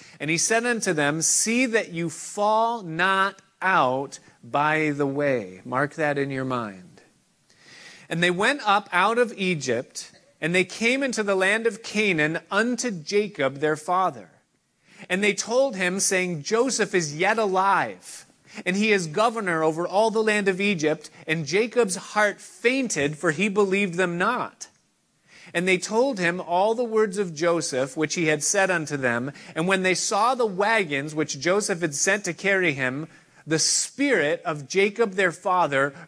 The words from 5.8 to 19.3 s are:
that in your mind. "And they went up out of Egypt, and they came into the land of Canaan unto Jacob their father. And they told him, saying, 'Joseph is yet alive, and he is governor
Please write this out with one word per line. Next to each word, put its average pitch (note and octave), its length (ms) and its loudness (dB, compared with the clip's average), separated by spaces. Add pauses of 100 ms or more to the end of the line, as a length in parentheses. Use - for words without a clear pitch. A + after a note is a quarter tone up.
that D3 240 0
in C#3 120 -2
your C3 140 -4
mind. G#2+ 560 -8 (1080)
"And E3+ 120 -2
they F3+ 100 4
went A3+ 340 2
up G3+ 260 4
out G3 260 4
of A#3+ 200 2
Egypt, C#3 760 -2 (300)
and D#3+ 120 0
they F#3 120 4
came B3 380 -2
into A3+ 200 -2
the G3 120 0
land G#3 320 2
of G#3+ 160 -6
Canaan E3+ 560 0 (120)
unto A#3 400 0
Jacob E3+ 720 -2
their D3+ 160 0
father. D#3+ 540 -2 (760)
And F#3 140 -2
they G#3 100 2
told A#3+ 440 0
him, F#3 240 0
saying, F3+ 420 0
'Joseph A3+ 500 0
is D#3 220 0
yet F#3+ 220 2
alive, F#3 880 0 (400)
and F3+ 100 0
he G#3+ 160 2
is F#3 160 2
governor F#3+ 560 0